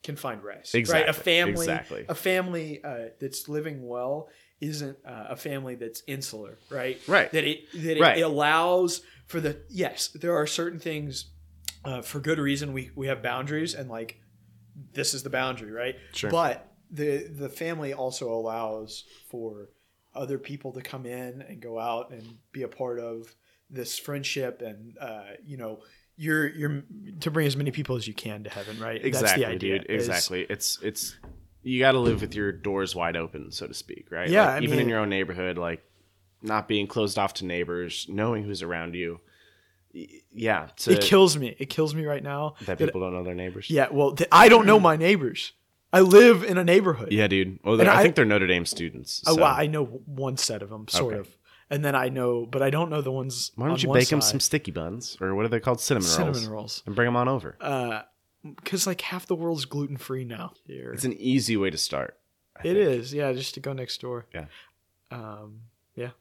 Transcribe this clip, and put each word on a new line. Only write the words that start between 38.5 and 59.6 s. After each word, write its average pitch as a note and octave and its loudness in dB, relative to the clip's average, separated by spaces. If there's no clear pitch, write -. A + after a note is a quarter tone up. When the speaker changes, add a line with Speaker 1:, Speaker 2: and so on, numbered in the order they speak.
Speaker 2:
around E2+ -6
you. E2+ -6
Y-, E2+ -14
yeah. G#2 -2
To - 4
Speaker 1:
It - 6
kills F#3+ 8
me. B2 -4
It C3+ -6
kills D#3 -2
me D#3+ -4
right C#3+ -4
now C#3+ -6
Speaker 2:
That F3+ -6
Speaker 1:
that - 2
Speaker 2:
people F#2 -4
don't F#2 -4
know F2+ -6
their F2+ -6
neighbors? F#2 -8
Speaker 1:
Yeah, C#3+ 4
well, C#3 2
th-, E3 0
I G3+ 12
don't A3 10
know G#3 10
my E3 6
neighbors. D#3+ 2
I F3+ 8
live G3 12
in F#3 2
a F3+ 2
neighborhood. E3+ 4
Speaker 2:
Yeah, G#2+ 6
dude. F#2+ 2
Well, A2 4
Speaker 1:
And A#2+ 10
Speaker 2:
I F#3 8
Speaker 1:
I G3+ 8
Speaker 2:
think F3+ 6
they're C3 6
Notre G#2 4
Dame F2 4
students, - -8
Speaker 1:
Oh, D#3+ 6
Speaker 2:
so. - 6
Speaker 1:
well, C#3 6
I D3+ 0
know D3+ -2
one C3 -6
set G#2+ -4
of G2+ -12
'em, G#2+ -12
sort B2 0
Speaker 2:
Okay. G2+ -4
Speaker 1:
of. F#2+ -14
And C#3+ -2
then C#3 0
I B2+ 2
know, B2 0
but C3 -2
I C3+ 4
don't E3 0
know D3+ -2
the C3 -2
ones B2+ -6
Speaker 2:
Why B2+ -2
don't - 2
Speaker 1:
on C3 0
Speaker 2:
you C3 2
Speaker 1:
one C#3 6
Speaker 2:
bake B2+ 4
'em D3 4
Speaker 1:
side. - 4
Speaker 2:
some C3+ 0
sticky - 0
buns? F2 -8
Or F#2+ 0
what G#2 2
are A2+ 0
they A#2 0
called? B2 0
Cinnamon G2 2
Speaker 1:
Cinnamon C#3+ 2
Speaker 2:
rolls. A2+ -4
Speaker 1:
rolls. G#2+ -8
Speaker 2:
And G#2 -6
bring A#2+ 4
'em A#2+ 0
on B2 2
over. B2+ -4
Speaker 1:
Uh, B2 -4
'cause, F#3+ -2
like, F3+ -4
half - -10
the F#3+ 0
world's E3 -2